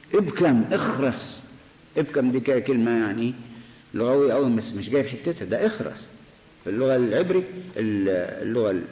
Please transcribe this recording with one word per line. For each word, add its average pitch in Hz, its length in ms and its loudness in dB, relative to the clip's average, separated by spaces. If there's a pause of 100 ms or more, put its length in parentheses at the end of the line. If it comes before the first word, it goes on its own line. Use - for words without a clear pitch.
(140)
ابكم، 156 580 4
اخرس. 131 680 -2 (560)
ابكم 143 340 0
دي 127 100 0
كده 127 200 2
كلمة 117 300 2
يعني 117 440 0 (600)
لغوية 131 380 2
أوي، 131 240 2
بس 107 160 -4
مش 101 180 -8
جايب 139 160 2
حتتها، 165 380 -6
ده 113 220 0
اخرس. - 400 -6 (580)
في 92 60 -4
اللغة 131 260 2
العبري، 170 480 2 (320)
ال-، 98 640 0
اللغة 110 280 0
ال-، 87 220 -2